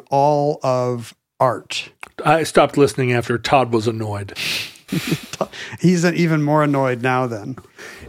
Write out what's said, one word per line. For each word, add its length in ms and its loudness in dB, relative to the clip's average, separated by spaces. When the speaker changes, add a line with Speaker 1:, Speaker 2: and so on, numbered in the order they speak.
Speaker 1:
all 500 2
of 540 -2
art. 500 -2
Speaker 2:
I 200 4
stopped 340 4
listening 360 2
after 260 -2
Todd 340 2
was 140 0
annoyed. 500 -6
Speaker 1:
<laughs> 1400 -8
He's 260 4
even 380 2
more 200 2
annoyed 380 0
now 240 0
then. 320 -8